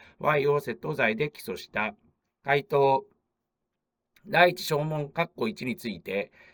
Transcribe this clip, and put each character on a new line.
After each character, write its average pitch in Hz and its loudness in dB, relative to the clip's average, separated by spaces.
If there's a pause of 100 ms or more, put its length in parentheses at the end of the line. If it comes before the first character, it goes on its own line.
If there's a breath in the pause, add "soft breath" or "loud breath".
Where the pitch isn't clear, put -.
(200 loud breath)
Y 147 0
を 147 2
窃 123 -8
盗 156 -6
罪 113 0
で 147 -2
起 - -16
訴 92 -8
し - -16
た。 107 -4 (480)
回 143 2
答。 139 4 (1200)
第 180 6
一 180 -8
証 151 -2
文、 151 -4
括 165 -4
弧 113 -2
一 - -10
に 120 -4
つ - -8
い 90 -8
て、 98 -6 (220 loud breath)